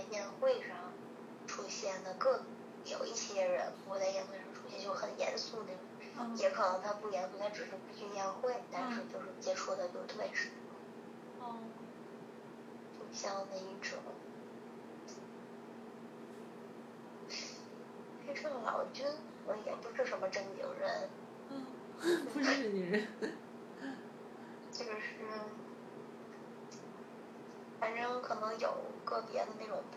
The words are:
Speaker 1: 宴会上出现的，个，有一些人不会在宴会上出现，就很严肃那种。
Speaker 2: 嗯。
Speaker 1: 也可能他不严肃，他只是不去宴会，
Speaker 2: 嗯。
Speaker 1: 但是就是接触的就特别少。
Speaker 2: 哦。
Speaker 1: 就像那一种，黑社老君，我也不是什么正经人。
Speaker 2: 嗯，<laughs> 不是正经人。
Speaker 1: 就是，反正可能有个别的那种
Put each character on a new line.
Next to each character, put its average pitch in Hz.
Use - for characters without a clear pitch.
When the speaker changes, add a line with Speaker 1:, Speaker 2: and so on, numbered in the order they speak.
Speaker 1:
宴 202
会 254
上 -
出 -
现 190
的， 185
个， -
有 -
一 226
些 208
人 180
不 190
会 196
在 190
宴 190
会 196
上 190
出 -
现， 190
就 196
很 175
严 131
肃 -
那 -
种。 -
Speaker 2:
嗯。 226
Speaker 1:
也 202
可 226
能 190
他 208
不 214
严 185
肃， 196
他 208
只 165
是 185
不 190
去 208
宴 190
会， 247
Speaker 2:
嗯。 240
Speaker 1:
但 247
是 226
就 -
是 -
接 185
触 190
的 185
就 190
特 214
别 208
少。 -
Speaker 2:
哦。 233
Speaker 1:
就 -
像 196
那 196
一 190
种， -
黑 571
社 -
老 -
君， -
我 202
也 -
不 -
是 262
什 208
么 190
正 196
经 -
人。 -
Speaker 2:
嗯， 269
<laughs> 320
不 285
是 269
正 214
经 185
人。 214
Speaker 1:
就 240
是， 220
反 226
正 247
可 247
能 220
有 -
个 -
别 -
的 202
那 220
种 202